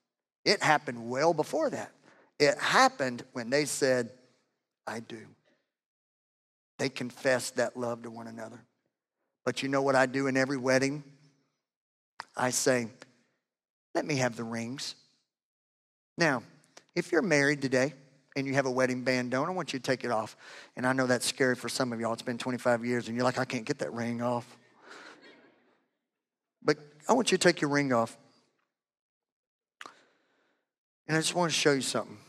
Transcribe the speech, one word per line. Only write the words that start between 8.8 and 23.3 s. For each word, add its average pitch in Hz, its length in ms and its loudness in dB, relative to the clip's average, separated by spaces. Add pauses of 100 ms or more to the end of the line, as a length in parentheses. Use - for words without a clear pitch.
But 123 180 -2
you 135 60 -2
know 139 120 2
what 139 140 2
I 131 100 6
do 135 220 -2
in 131 100 0
every 135 200 2
wedding? 131 460 2 (1300)
I 123 140 0
say, 123 380 0 (1080)
"Let 170 100 -2
me 156 120 -2
have 123 180 0
the 117 80 -8
rings." 117 520 -8 (1200)
Now, 139 260 2 (500)
if - 180 -4
you're 330 120 4
married 147 380 4
today 131 340 2 (400)
and 135 100 -2
you 135 80 -4
have 135 140 2
a 131 40 0
wedding 127 320 0
band 123 300 0
on, 139 140 0
I 180 40 -4
want 180 220 -6
you 135 60 -6
to - 40 -10
take 135 200 -2
it 120 80 -2
off. 110 260 -2 (380)
And 123 100 -4
I 127 80 2
know 131 140 2
that's 123 180 2
scary 127 300 2
for 120 120 -10
some 123 240 -2
of 113 80 -6
y'all. 113 140 -2
It's 117 80 -8
been 120 160 -6
twenty-five 120 480 0
years 120 220 -2
and 113 80 -6
you're 123 80 0
like, 123 160 0